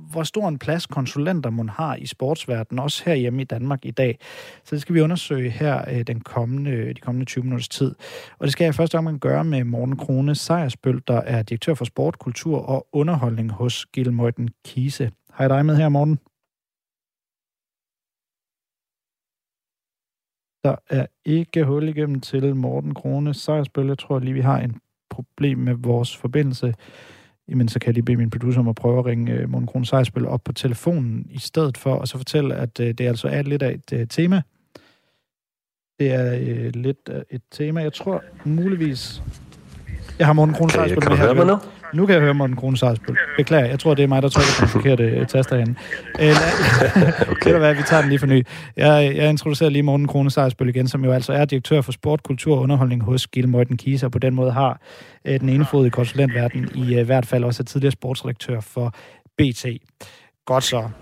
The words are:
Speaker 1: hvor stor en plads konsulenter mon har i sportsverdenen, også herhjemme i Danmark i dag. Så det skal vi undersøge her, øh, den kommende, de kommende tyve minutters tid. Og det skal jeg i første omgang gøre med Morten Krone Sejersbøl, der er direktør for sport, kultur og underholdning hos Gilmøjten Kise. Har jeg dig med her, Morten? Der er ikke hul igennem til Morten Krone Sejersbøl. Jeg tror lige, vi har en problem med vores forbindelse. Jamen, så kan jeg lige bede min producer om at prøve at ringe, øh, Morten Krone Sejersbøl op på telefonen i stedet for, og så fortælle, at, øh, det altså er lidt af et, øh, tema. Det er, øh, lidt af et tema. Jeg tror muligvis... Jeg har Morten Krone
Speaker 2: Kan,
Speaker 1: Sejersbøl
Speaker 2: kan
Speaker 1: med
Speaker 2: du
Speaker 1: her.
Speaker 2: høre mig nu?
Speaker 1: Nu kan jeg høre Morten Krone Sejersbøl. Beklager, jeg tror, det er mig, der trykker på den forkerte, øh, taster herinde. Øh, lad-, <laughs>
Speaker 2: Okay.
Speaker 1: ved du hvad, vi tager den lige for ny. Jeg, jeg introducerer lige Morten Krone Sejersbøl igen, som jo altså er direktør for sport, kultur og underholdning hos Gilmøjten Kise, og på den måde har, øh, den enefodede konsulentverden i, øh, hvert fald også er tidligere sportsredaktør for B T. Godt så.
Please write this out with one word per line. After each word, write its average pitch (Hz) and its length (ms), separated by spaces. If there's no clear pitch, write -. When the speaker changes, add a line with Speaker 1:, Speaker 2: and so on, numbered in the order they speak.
Speaker 1:
hvor 156 120
stor 208 240
en 147 120
plads 165 260
konsulenter 143 640
mon 113 200
har 143 260
i - 100
sportsverdenen, 127 760
også 143 260
herhjemme 131 360
i 131 40
Danmark 131 380
i 127 80
dag. 123 280
Så - 120
det 147 60
skal 170 140
vi 160 60
undersøge 156 480
her, 131 420
øh, 123 100
den 117 200
kommende, 123 720
de - 80
kommende 127 240
tyve 123 180
minutters 127 260
tid. - 260
Og - 60
det 139 60
skal 151 120
jeg 160 100
i 139 40
første 165 200
omgang 160 220
gøre 139 240
med 143 200
Morten 123 340
Krone 139 380
Sejersbøl, 135 720
der 117 140
er 117 220
direktør 117 300
for 123 120
sport, 143 340
kultur 143 400
og - 320
underholdning 120 600
hos 117 340
Gilmøjten 120 640
Kise. 131 460
Har - 100
jeg 135 60
dig 139 160
med 156 100
her, 151 140
Morten? 147 300
Der 139 120
er 131 160
ikke 165 380
hul 147 240
igennem 147 340
til 139 340
Morten 135 380
Krone 139 400
Sejersbøl. 143 540
Jeg 139 100
tror 135 220
lige, 131 140
vi 135 80
har 131 180
en 123 180
problem 135 480
med 123 160
vores 120 440
forbindelse. 127 560
Jamen, 120 200
så 117 100
kan - 80
jeg - 60
lige 117 100
bede 123 140
min 117 120
producer 123 300
om 120 80
at 113 80
prøve 123 240
at 123 60
ringe, 117 280
øh, 120 160
Morten 123 180
Krone 127 180
Sejersbøl 123 420
op 127 160
på 131 100
telefonen 120 760
i 135 100
stedet 147 380
for, 131 180
og - 120
så 131 100
fortælle, 131 380
at, - 240
øh, 120 80
det 117 140
altså 123 260
er 143 140
lidt 139 220
af 123 80
et, - 220
øh, 117 140
tema. 175 340
Det 139 140
er, 123 260
øh, 120 340
lidt 127 360
af 131 220
et 127 100
tema. 156 300
Jeg 151 120
tror - 300
muligvis... 160 760
Jeg 160 80
har 151 60
Morten 156 200
Krone 165 160
Speaker 2:
Kan, 160 100
Speaker 1:
Sejersbøl 160 220
Speaker 2:
kan - 100
Speaker 1:
med - 60
Speaker 2:
du 143 40
Speaker 1:
her. - 40
Speaker 2:
høre 131 200
mig - 0
nu? 196 120
Speaker 1:
Nu 170 120
kan 196 100
jeg 156 60
høre 147 120
Morten 135 220
Krone 131 220
Sejersbøl. 120 400
Beklager, 151 280
jeg 135 140
tror, 156 140
det 139 100
er 139 40
mig, 135 140
der 139 80
trykker 135 300
på - 20
den - 80
forkerte, 120 340
øh, 117 240
taster 131 280
herinde. 120 200
Øh, 156 60
lad-, 151 880
<laughs> - 40
Speaker 2:
Okay. - 140
Speaker 1:
ved 165 80
du 175 60
hvad, 151 160
vi 143 120
tager 160 140
den 143 80
lige 139 100
for 139 80
ny. 131 180
Jeg, 147 380
jeg 151 140
introducerer 151 400
lige 143 140
Morten 143 240
Krone 139 240
Sejersbøl 131 380
igen, 127 180
som 131 180
jo 127 60
altså 127 220
er 147 120
direktør 143 360
for 131 100
sport, 147 320
kultur 143 320
og 131 60
underholdning 131 420
hos 127 240
Gilmøjten 123 500
Kise, 135 280
og 123 60
på - 80
den 131 160
måde 127 160
har, 131 300
øh, 139 140
den 131 100
enefodede 139 400
konsulentverden 123 840
i, 123 200
øh, 120 100
hvert 127 200
fald 123 180
også 120 200
er - 20
tidligere 139 260
sportsredaktør 123 680
for 120 340
B - 40
T. - 100
Godt 127 180
så. 113 260